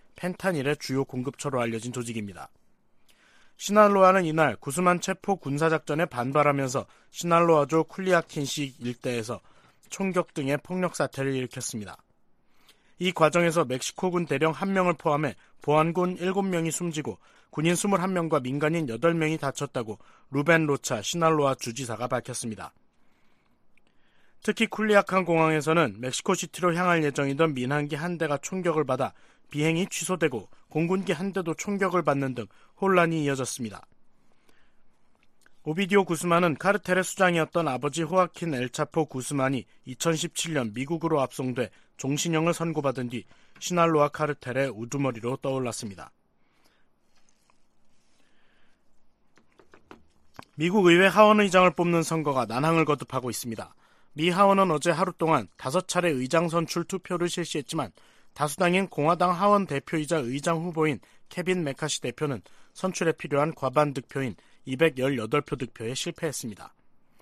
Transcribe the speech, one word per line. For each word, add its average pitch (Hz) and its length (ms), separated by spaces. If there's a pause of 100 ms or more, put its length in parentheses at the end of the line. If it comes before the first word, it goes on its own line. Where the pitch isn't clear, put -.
(160)
펜타닐의 170 640
주요 135 260
공급처로 127 560
알려진 117 320
조직입니다. 110 580 (1120)
시날로아는 196 640
이날 156 320
구스만 180 460
체포 190 340
군사작전에 156 680
반발하면서 135 800 (240)
시날로아주 165 800
쿨리아킨시 156 880
일대에서 120 600 (520)
총격 185 420
등의 143 300
폭력 180 340
사태를 135 380
일으켰습니다. 123 640 (1000)
이 180 140
과정에서 165 540
멕시코군 170 580
대령 147 280
한 190 200
명을 180 220
포함해 147 420 (240)
보안군 170 560
일곱 185 240
명이 170 300
숨지고 151 480 (320)
군인 165 260
스물한 190 380
명과 160 260
민간인 147 480
여덟 120 240
명이 160 240
다쳤다고 139 600 (320)
루벤 160 340
로차 135 380
시날로아 156 540
주지사가 117 520
밝혔습니다. 117 640 (1700)
특히 220 260
쿨리아칸 202 580
공항에서는 160 720
멕시코시티로 165 760
향할 170 300
예정이던 143 480
민항기 143 420
한 170 220
대가 147 220
총격을 165 460
받아 127 280 (380)
비행이 165 380
취소되고 151 600 (220)
공군기 180 420
한 180 200
대도 170 220
총격을 185 480
받는 139 320
등 117 120 (340)
혼란이 170 440
이어졌습니다. 131 600 (1800)
오비디오 185 400
구스만은 170 520
카르텔의 185 480
수장이었던 170 640
아버지 135 340
호아킨 170 520
엘차포 143 520
구스만이 131 600 (180)
이천십칠 165 720
년 120 180
미국으로 151 480
압송돼 127 500 (280)
종신형을 160 560
선고받은 139 560
뒤 117 140 (340)
시날로아 165 500
카르텔의 139 600
우두머리로 120 680
떠올랐습니다. 120 720 (4000)
미국 175 320
의회 175 200
하원 208 340
의장을 185 320
뽑는 170 300
선거가 147 440
난항을 156 400
거듭하고 131 420
있습니다. 113 460 (400)
미 160 160
하원은 196 400
어제 156 200
하루 170 220
동안 151 440
다섯 160 320
차례 175 220
의장 147 380
선출 165 360
투표를 175 440
실시했지만 156 640 (400)
다수당인 175 560
공화당 170 440
하원 196 340
대표이자 151 520
의장 143 440
후보인 156 380 (280)
케빈 180 360
메카시 143 360
대표는 131 420 (320)
선출에 180 380
필요한 147 420
과반 143 380
득표인 131 440 (280)
이백열여덟 131 800
표 - 140
득표에 117 380
실패했습니다. - 800 (480)